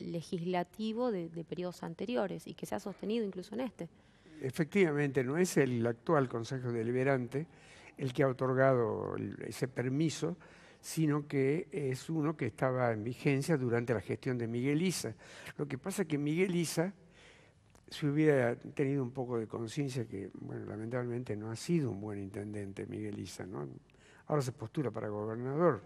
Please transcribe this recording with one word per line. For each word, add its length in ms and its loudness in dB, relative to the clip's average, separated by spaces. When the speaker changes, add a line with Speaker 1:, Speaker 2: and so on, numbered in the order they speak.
Speaker 1:
legislativo 1000 -2
de, 160 -2
de 160 -8
periodos 400 -6
anteriores 640 -4
y 60 -12
que 120 -8
se 80 -4
ha 60 -4
sostenido 440 -4
incluso 300 -8
en 60 -4
este. 280 -6
Speaker 2:
Efectivamente, 800 2
no 160 0
es 200 2
el 280 4
actual 420 2
Consejo 440 -4
Deliberante 720 2
el 160 -2
que 120 6
ha 40 6
otorgado 840 4
el, 220 -4
ese 220 -2
permiso, 680 0
sino 480 2
que 420 2
es 400 -4
uno 260 0
que 100 -2
estaba 460 2
en 120 -2
vigencia 520 2
durante 380 2
la 60 2
gestión 380 -2
de 100 -2
Miguel 340 2
Isa. 320 0
Lo 120 -2
que 100 -4
pasa 240 -4
es 60 0
que 100 0
Miguel 380 2
Isa, 380 2
si 160 -4
hubiera 480 6
tenido 480 0
un 80 -2
poco 280 -2
de 100 -2
conciencia 580 -4
que, 280 -8
bueno, 320 -8
lamentablemente 720 -4
no 140 -6
ha 60 -6
sido 340 0
un 100 -6
buen 200 -6
intendente 680 -8
Miguel 320 -8
Isa, 280 -10
¿no? 200 -8
Ahora 160 0
se 100 -4
postula 380 -4
para 180 -6
gobernador. 760 0